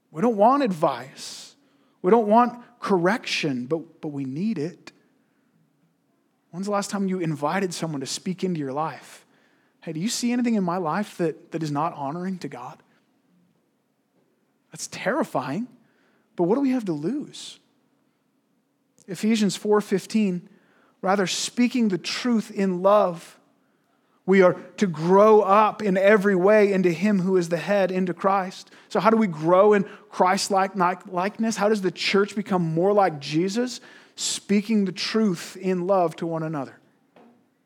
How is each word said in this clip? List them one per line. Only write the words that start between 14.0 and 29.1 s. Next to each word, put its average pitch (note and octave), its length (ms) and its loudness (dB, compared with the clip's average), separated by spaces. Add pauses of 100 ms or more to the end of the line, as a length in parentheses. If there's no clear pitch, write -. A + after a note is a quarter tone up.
That's - 160 -14
terrifying, F3+ 800 -6 (680)
but F3+ 80 0
what F#3 100 2
do C#4 60 0
we C4+ 100 0
have B3+ 140 -2
to F3+ 80 -4
lose? F3+ 680 -8 (1500)
Ephesians G#3 480 0
four G#3 240 2
fifteen, G3 680 -2 (540)
"Rather, F#3+ 240 2
speaking A#3 600 0
the F3+ 100 -2
truth A3 540 -2
in F#3+ 300 -2
love, F#3+ 540 0 (880)
we F#3+ 160 6
are F3+ 140 8 (220)
to G#3 100 0
grow F#3+ 540 6
up G3+ 420 2
in G3 140 0
every G3 400 4
way G3+ 360 4
into F#3 200 2
him G3 260 0
who F#3 180 0
is E3+ 120 0
the E3+ 80 -4
head, F#3 340 0
into F#3 240 -2
Christ." F#3+ 560 -4 (200)
So G3+ 100 -2
how G3+ 100 4